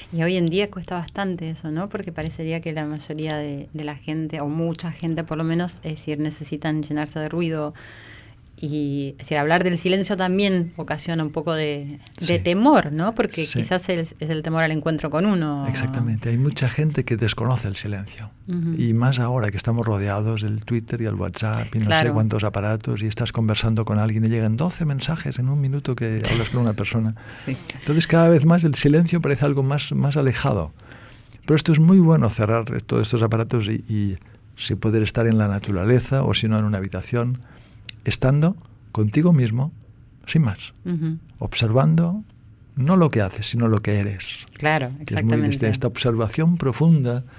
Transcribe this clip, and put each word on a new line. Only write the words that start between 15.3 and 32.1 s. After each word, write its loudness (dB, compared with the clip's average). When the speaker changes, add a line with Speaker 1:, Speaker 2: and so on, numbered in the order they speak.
Speaker 2:
Exactamente. -2
Hay 0
mucha 0
gente 0
que -2
desconoce -2
el -4
silencio. -10
Speaker 1:
Ujú. -4
Speaker 2:
Y 2
más 2
ahora 0
que -6
estamos -2
rodeados 0
del -4
Twitter -4
y -2
el -2
WhatsApp -4
y 0
no 0
sé 2
Speaker 1:
Claro. 2
Speaker 2:
cuántos 2
aparatos, -2
y -2
estás -2
conversando 0
con 0
alguien 2
y 2
llegan 2
doce -2
mensajes -2
en 0
un 2
minuto -2
que -2
hablas 0
con 0
una 2
persona. -2
Speaker 1:
<laughs> -18
Sí. -4
Speaker 2:
Entonces, 2
cada 6
vez 8
más 6
el 4
silencio 4
parece 0
algo 2
más, 0
más 0
alejado. 0
Pero 4
esto 2
es 6
muy 8
bueno, 6